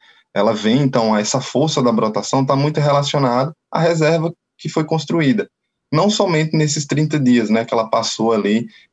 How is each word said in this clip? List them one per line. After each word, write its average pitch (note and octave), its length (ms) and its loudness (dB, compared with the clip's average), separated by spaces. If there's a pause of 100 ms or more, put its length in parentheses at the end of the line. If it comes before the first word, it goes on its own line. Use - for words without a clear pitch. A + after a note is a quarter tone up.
(340)
Ela G#2+ 200 2
vem, A2 260 0
então, A#2+ 340 2
essa G#2+ 260 0
força C#3+ 420 -2
da A#2+ 100 2
brotação A2 520 0
tá C#3 120 0
muito D3+ 240 0
relacionada C#3+ 720 0 (160)
à - 80 -2
reserva E3 540 2 (260)
que D#3+ 100 -10
foi D#3 160 -2
construída. D#3 640 0 (440)
Não E3+ 160 2
somente E3 480 0
nesses D3+ 300 0
trinta D3+ 340 0
dias, A#2+ 300 2
né, A2+ 140 2
que A2+ 100 -6
ela A2+ 140 0
passou A2+ 440 0
ali, G#2+ 340 0 (260)